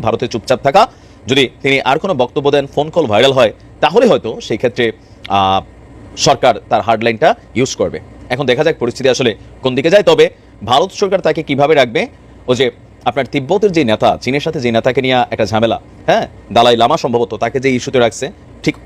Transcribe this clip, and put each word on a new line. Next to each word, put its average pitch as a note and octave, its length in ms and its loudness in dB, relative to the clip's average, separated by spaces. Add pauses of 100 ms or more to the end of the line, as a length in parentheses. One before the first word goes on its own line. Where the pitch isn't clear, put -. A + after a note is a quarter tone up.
ভারতে A2 260 -2
চুপচাপ A#2+ 340 -4
থাকা। D#3+ 160 4 (480)
যদি C3+ 140 2 (180)
তিনি C#3 140 0 (140)
আর C#3+ 120 2
কোনো F#3+ 200 -2
বক্তব্য C3+ 320 -2
দেন, C#3+ 100 2 (100)
ফোন D3 200 -2
কল E3 180 0
ভাইরাল B2 260 4
হয়, A2+ 140 4 (300)
তাহলে F3 280 2
হয়তো B2 200 0 (160)
সেই A#2 160 -4
ক্ষেত্রে, A#2+ 220 -2 (540)
আহ, F#2+ 220 2 (680)
সরকার C3+ 280 2 (160)
তার A2+ 160 2
হার্ডলাইনটা A#2 420 0 (300)
ইউজ B2+ 220 -2
করবে। D#2 180 -4 (340)
এখন B2+ 180 -4
দেখা B2 160 0
যাক D#3+ 160 0
পরিস্থিতি A#2+ 320 -2
আসলে B2 160 0 (340)
কোন B2+ 140 0
দিকে D3+ 160 0
যায়। G#3 160 6
তবে D#3 140 6 (460)
ভারত D#3+ 200 2 (100)
সরকার F#3+ 260 0
তাকে D#3 220 -2
কিভাবে C#3+ 320 2
রাখবে, B2+ 220 0 (480)
ও B2+ 100 2
যে C3+ 60 2 (440)
আপনার C3 220 -4
তিব্বতের F3+ 440 0
যে E3 140 2
নেতা, G#2+ 200 2 (120)
চীনের C#3 240 -4
সাথে D#3+ 180 -6
যে A#2+ 120 0
নেতাকে B2 300 0
নিয়ে B2+ 120 0 (160)
একটা G#2+ 180 -2
ঝামেলা, A2 260 0 (300)
হ্যাঁ, G#3+ 160 2 (300)
দালাই A#2+ 280 4
লামা C3+ 220 2
সম্ভবত A#2+ 280 -2 (100)
তাকে A#2+ 220 -4
যে C3+ 140 2
ইস্যুতে B2+ 260 -2
রাখছে, A#2 220 -4 (380)
ঠিক D3+ 100 -2 (100)